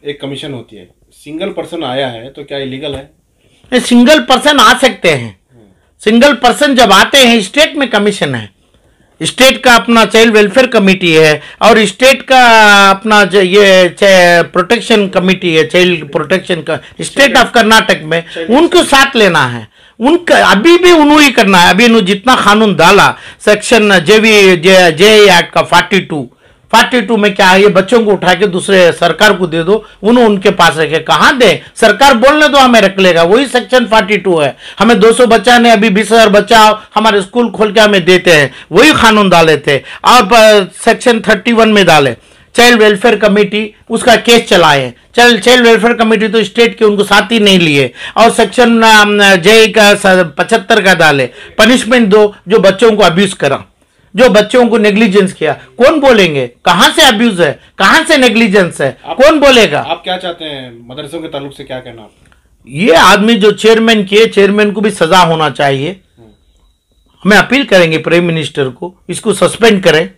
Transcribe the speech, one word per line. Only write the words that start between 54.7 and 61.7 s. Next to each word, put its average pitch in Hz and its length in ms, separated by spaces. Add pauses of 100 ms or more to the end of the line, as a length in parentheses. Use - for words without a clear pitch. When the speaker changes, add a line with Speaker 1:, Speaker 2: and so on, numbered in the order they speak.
Speaker 2:
negligence 208 540
किया। 151 200
कौन 285 480
बोलेंगे 185 460
कहाँ 185 440
से 330 120
abuse 226 380
है, 147 200 (180)
कहाँ 247 260
से 320 120
negligence 208 640
है, 135 260
Speaker 1:
आप, 160 100
Speaker 2:
कौन 294 240
बोलेगा? 226 400
Speaker 1:
आप 156 240
क्या 185 120
चाहते 175 280
हैं, 127 440
मदरसों 147 320
के 160 80
ताल्लुक 139 280
से 143 80
क्या 131 140